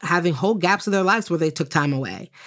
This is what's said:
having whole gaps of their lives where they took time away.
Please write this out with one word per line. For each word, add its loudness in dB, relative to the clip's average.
having 2
whole 0
gaps 0
of -2
their 4
lives 0
where 0
they 2
took -4
time 2
away. -6